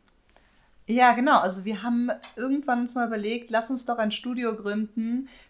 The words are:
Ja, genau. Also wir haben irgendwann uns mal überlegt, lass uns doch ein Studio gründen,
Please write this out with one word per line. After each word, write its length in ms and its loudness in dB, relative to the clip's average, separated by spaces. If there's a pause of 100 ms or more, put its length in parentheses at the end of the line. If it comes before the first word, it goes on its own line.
(880)
Ja, 260 6
genau. 280 4
Also 240 -2
wir 180 -6
haben 280 0 (260)
irgendwann 440 0
uns 140 -4
mal 120 0
überlegt, 440 -4
lass 200 0
uns 160 -2
doch 120 -2
ein 120 0
Studio 440 -2
gründen, 720 -4 (220)